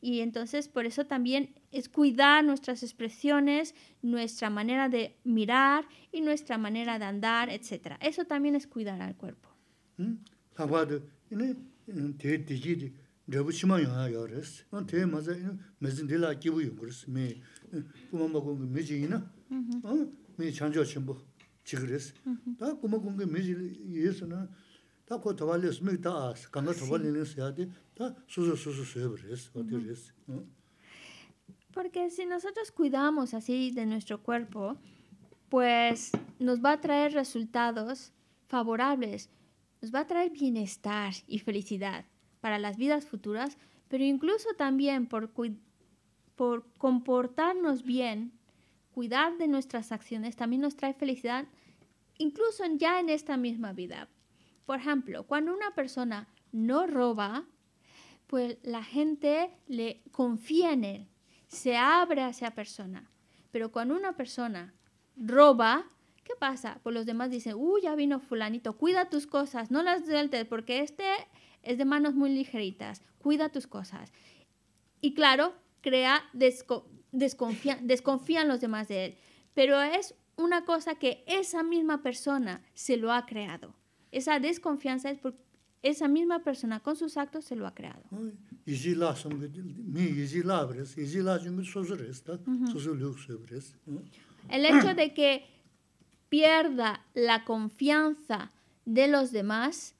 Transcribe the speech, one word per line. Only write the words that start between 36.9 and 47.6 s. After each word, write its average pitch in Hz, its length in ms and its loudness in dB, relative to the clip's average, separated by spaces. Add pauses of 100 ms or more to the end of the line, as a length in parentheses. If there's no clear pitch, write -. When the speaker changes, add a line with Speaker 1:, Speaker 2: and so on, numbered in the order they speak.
Speaker 1:
resultados 240 960 -2 (340)
favorables, 233 840 -2 (500)
nos 226 140 -10
va 269 60 2
a 311 60 -2
traer 349 240 2
bienestar 208 840 -2 (120)
y 214 120 -4
felicidad 196 640 -4 (360)
para 214 180 -2
las 208 180 -4
vidas 285 300 0
futuras, 226 500 -6 (320)
pero 269 160 0
incluso 320 520 2
también 269 500 2
por 220 260 -6
cui-, 226 260 -4 (800)
por 240 420 -2
comportarnos 262 1040 2